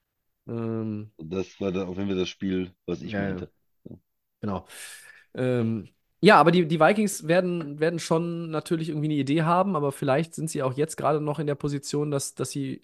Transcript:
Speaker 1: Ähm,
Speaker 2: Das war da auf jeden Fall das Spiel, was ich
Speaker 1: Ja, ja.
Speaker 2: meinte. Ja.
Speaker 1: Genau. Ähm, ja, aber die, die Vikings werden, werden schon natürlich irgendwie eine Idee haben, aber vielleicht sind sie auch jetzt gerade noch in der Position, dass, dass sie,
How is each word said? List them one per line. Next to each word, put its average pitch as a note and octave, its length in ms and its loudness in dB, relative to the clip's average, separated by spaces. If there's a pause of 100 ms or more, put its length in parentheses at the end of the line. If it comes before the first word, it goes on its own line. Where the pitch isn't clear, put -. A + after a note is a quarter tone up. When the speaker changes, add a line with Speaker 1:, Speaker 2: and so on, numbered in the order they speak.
(480)
Speaker 1:
Ähm, A2+ 720 -6
Speaker 2:
Das F2+ 400 -6
war G2 100 -2
da F#2 160 -2
auf F2+ 100 -8
jeden G2 120 -4
Fall G2 100 -2
das F#2 100 0
Spiel, F#2 460 -4 (120)
was F2+ 160 -6
ich A2 120 -8
Speaker 1:
Ja, G2 140 -2
ja. F#2 180 -6
Speaker 2:
meinte. - 60 -18 (320)
Ja. - 120 -18 (440)
Speaker 1:
Genau. G2+ 260 -4 (680)
Ähm, A#2 540 -2 (320)
ja, F#3+ 200 10
aber D#3+ 120 8
die, F3 160 4
die D#3+ 120 2
Vikings F#3+ 480 2
werden, E3+ 520 0
werden E3 200 0
schon E3+ 500 -2
natürlich D#3+ 400 -4
irgendwie D3+ 180 -2
eine D#3 80 0
Idee C#3+ 260 2
haben, F3+ 340 2
aber C#3+ 160 0
vielleicht D#3+ 420 0
sind D#3 160 -6
sie C#3+ 120 -4
auch C3 120 0
jetzt D3 220 -2
gerade D3 240 2
noch D3 180 -4
in D#3 80 -2
der D3 100 0
Position, D3 540 -4
dass, C#3 240 -4
dass C3 160 -6
sie, C3+ 340 -6